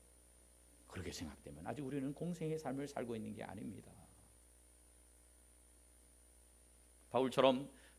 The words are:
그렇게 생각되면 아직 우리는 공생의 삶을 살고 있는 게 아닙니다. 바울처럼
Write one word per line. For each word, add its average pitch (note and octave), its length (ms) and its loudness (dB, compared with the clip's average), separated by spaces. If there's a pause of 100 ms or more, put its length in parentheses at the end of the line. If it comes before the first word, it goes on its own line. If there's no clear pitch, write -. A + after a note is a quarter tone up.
(880)
그렇게 F2 240 -6
생각되면 D2 560 -8
아직 A#2+ 140 -4
우리는 C#3 320 -2
공생의 D#3+ 460 -2
삶을 C3+ 280 -2
살고 A#2+ 280 -4
있는 G#2+ 180 -6
게 G#2+ 100 -6
아닙니다. G#2+ 480 -8 (3250)
바울처럼 C3 600 6 (300)